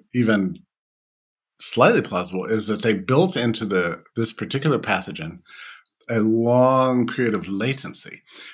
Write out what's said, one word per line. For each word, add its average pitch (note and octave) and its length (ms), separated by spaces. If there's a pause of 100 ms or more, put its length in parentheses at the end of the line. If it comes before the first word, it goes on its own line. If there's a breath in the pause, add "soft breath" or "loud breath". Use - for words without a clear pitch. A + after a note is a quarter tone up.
(140)
even G#2 440 (1000)
slightly D#3 420
plausible, F#2 420
is G#2+ 220
that G#2 160
they A2 120
built C3 420
into A#2 280
the, F2+ 380 (140)
this A#2 160
particular C3+ 460
pathogen G2 600 (680 loud breath)
a A2+ 100
long B2 840
period A#2+ 280
of F#2 140
latency. A2 760 (320 loud breath)